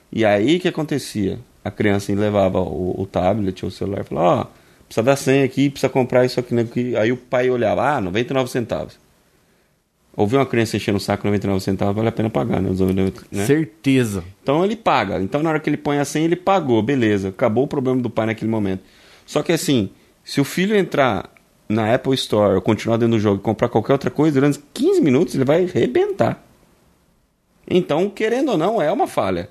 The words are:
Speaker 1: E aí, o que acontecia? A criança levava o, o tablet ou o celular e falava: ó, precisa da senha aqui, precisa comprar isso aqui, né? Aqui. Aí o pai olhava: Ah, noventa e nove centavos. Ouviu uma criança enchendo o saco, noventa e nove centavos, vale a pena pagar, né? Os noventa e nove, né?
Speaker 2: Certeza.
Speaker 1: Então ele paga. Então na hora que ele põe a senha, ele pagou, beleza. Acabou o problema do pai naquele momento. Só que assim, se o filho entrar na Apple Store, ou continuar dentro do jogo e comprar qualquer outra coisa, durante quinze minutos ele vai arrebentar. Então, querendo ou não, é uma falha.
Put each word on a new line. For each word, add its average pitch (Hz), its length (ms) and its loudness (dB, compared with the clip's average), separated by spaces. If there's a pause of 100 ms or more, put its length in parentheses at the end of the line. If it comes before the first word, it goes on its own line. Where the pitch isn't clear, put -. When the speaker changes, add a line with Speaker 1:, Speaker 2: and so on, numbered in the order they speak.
(120)
Speaker 1:
E 113 120 0
aí, 107 320 4
o 175 40 0
que 180 80 -2
acontecia? 113 680 -4 (260)
A 101 60 -6
criança 101 440 0
levava 98 460 2
o, 90 400 -4
o 98 60 -2
tablet 95 580 -2
ou 92 40 -4
o 95 40 -8
celular 98 300 -6
e - 20 -8
falava: 151 380 0
ó, - 40 -6 (380)
precisa - 180 -4
da 135 140 2
senha 135 280 2
aqui, 135 260 0
precisa 139 180 -2
comprar 127 380 2
isso 127 120 -2
aqui, 123 160 -4
né? 117 80 2
Aqui. 120 320 -4
Aí 113 160 2
o 127 60 0
pai 127 320 -2
olhava: 117 480 0
Ah, 127 60 -2
noventa 107 300 -4
e 135 40 -2
nove 131 140 -2
centavos. 107 500 -6 (1120)
Ouviu 110 240 2
uma 135 60 4
criança 113 320 0
enchendo 101 220 -2
o - 20 -2
saco, 101 260 -4
noventa 104 200 0
e - 20 0
nove 95 160 -2
centavos, 101 320 -2
vale 110 120 0
a 110 40 -2
pena 110 160 -2
pagar, 113 320 -2
né? 95 80 -2
Os 92 120 -2
noventa 95 200 2
e 95 40 2
nove, 95 120 -2 (160)
né? 101 140 -4
Speaker 2:
Certeza. 135 760 0 (200)
Speaker 1:
Então 151 200 0
ele 208 140 0
paga. 110 460 0
Então 143 200 -2
na 165 60 0
hora 156 120 0
que 151 100 -2
ele 147 80 -2
põe 147 200 -2
a 143 60 0
senha, 156 220 -2
ele 170 100 0
pagou, 156 460 2
beleza. 107 480 0
Acabou 120 340 0
o 147 40 -6
problema 131 340 0
do 117 80 -4
pai 110 160 -2
naquele 110 240 -2
momento. 101 320 -2 (420)
Só - 180 -2
que 175 100 -2
assim, 135 360 0 (340)
se - 160 -4
o 143 60 4
filho 190 320 0
entrar 135 560 0 (340)
na 110 280 2
Apple 135 200 0
Store, 104 420 2
ou 95 40 2
continuar 110 380 0
dentro 117 180 2
do - 40 2
jogo 101 200 2
e - 20 -20
comprar 117 280 0
qualquer 127 240 2
outra 135 160 -2
coisa, 151 280 0
durante 143 220 2 (140)
quinze 349 260 2
minutos 156 340 2
ele 135 100 0
vai 160 200 4
arrebentar. 339 800 0 (1200)
Então, 175 440 0
querendo 233 420 -2
ou 180 60 0
não, 190 240 0
é 151 100 0
uma 285 140 0
falha. 95 440 -4